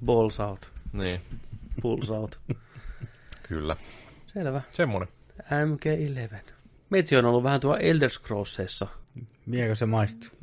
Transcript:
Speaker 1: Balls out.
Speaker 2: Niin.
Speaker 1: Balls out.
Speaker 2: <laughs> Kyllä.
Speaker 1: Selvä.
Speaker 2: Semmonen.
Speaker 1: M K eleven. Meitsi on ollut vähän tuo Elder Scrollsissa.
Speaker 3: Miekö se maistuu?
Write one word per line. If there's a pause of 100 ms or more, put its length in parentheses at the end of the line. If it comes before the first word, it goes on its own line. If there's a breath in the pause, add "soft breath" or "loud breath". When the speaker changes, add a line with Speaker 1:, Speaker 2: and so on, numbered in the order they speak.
Speaker 1:
Balls
out. (200)
Speaker 2:
Niin. (600)
Speaker 1:
Balls
out.
Speaker 2:
<laughs>
Kyllä. (500 loud breath)
Speaker 1:
Selvä. (100)
Speaker 2:
Semmonen. (420)
Speaker 1:
M
K
eleven. (500)
Meitsi
on
ollut
vähän
tuo
Elder
Scrollsissa. (600)
Speaker 3:
Miekö
se
maistuu? (120)